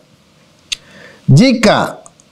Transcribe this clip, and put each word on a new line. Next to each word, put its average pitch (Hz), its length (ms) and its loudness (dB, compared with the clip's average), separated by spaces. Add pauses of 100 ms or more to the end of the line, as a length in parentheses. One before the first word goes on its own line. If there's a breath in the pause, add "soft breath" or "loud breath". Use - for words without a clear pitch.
(1300 loud breath)
jika 165 720 0 (300)